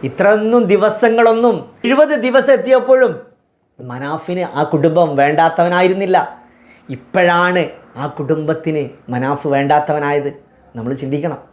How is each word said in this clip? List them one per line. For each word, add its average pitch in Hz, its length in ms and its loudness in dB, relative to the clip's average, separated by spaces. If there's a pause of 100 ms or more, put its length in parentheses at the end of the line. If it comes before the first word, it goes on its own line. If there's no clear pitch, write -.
ഇത്രയൊന്നും 214 640 2
ദിവസങ്ങളൊന്നും, 226 880 2 (300)
എഴുപത് 285 360 2
ദിവസം 254 320 2
എത്തിയപ്പോഴും 254 580 2 (680)
മനാഫിന് 143 640 -8 (100)
ആ 143 100 0
കുടുംബം 156 520 0
വേണ്ടാത്തവനായിരുന്നില്ല. 175 1000 2 (720)
ഇപ്പോഴാണ് 175 760 0 (320)
ആ 135 120 -8
കുടുംബത്തിന് 156 760 -4 (260)
മനാഫ് 131 380 -4
വേണ്ടാത്തവനായത്. 143 840 0 (440)
നമ്മൾ 120 180 -8
ചിന്തിക്കണം. 139 460 -6 (140)